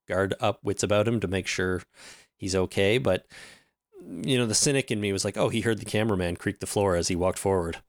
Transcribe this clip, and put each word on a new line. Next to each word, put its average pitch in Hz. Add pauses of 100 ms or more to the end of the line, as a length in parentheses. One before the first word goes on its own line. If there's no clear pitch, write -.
guard 95
up 104
wits 101
about 104
him 117
to 98
make 92
sure 92 (540)
he's 95
okay. 98
But, 98 (800)
you 123
know, 123
the 107
cynic 139
in 107
me 101
was 98
like, 98
"Oh, 120
he 113
heard 113
the 110
cameraman 95
creak -
the -
floor 98
as 85
he 92
walked 85
forward." 90 (120)